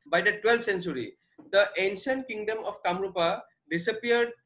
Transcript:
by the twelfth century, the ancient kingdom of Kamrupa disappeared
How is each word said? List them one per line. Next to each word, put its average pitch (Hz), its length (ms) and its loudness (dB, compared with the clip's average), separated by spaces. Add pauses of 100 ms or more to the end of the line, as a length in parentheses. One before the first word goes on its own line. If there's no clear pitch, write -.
by 170 120 4
the 208 160 2
twelfth 233 260 2
century, 170 540 -4 (340)
the 196 260 6
ancient 202 500 -2
kingdom 214 380 -4
of 208 180 -8
Kamrupa 185 580 0 (280)
disappeared 233 600 0 (160)